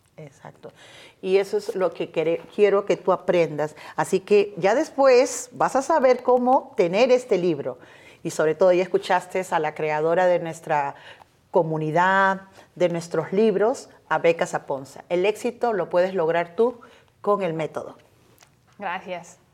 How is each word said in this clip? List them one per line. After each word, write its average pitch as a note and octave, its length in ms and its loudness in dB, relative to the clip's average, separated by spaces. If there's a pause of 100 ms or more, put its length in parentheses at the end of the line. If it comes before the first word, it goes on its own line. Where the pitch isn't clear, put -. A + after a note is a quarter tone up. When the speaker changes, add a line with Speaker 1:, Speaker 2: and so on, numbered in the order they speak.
(180)
Speaker 1:
exacto. - 540 -20 (500)
Y F#3+ 160 2
eso G3 200 0
es - 180 -6
lo F#3 160 0
que E3 200 -8
quere-, E3 300 -2 (140)
quiero G3+ 300 2
que F#3 100 2
tú F#3 160 -2
aprendas. D#3+ 640 0 (200)
Así E3+ 260 -2
que G3+ 360 2
ya F#3+ 160 2
después C4+ 800 2
vas D#3+ 240 -2
a C4+ 60 2
saber C4 420 2
cómo B3+ 540 2
tener G3+ 340 2
este B3 260 2
libro. C#3 420 -4 (440)
Y E3+ 60 -6
sobre D#3 260 0
todo F#3 160 4
ya F3+ 120 4
escuchaste F#3 680 -2
a F3 100 -2
la D3+ 140 -4
creadora D#3 540 0
de F3 120 2
nuestra D#3 560 -4 (560)
comunidad, F3+ 880 2 (340)
de F3 140 0
nuestros E3 440 -6
libros, G#3+ 560 0 (180)
a D#3 120 0
Beca E3 260 0
Saponza. C#3+ 640 -10
El F3 160 0
éxito A#3 480 -2
lo E3+ 160 -4
puedes F3+ 240 0
lograr E3+ 420 -2
tú A#3+ 240 0 (420)
con G3+ 200 0
el F3 120 -4
método. D#3 440 -8 (800)
Speaker 2:
Gracias. F#3 600 -12 (140)